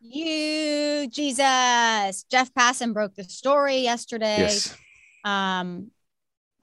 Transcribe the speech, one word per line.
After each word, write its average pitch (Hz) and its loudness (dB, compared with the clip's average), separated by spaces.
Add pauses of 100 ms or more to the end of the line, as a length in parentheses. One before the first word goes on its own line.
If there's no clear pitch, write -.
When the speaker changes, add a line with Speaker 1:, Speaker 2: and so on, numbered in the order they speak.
Speaker 1:
you, 294 -4
Jesus. 247 2
Jeff 254 2
Passan 247 2
broke 208 -4
the 202 -14
story 277 0
yesterday. 233 -2
Speaker 2:
Yes. 208 0 (480)
Speaker 1:
Um, 190 -4 (720)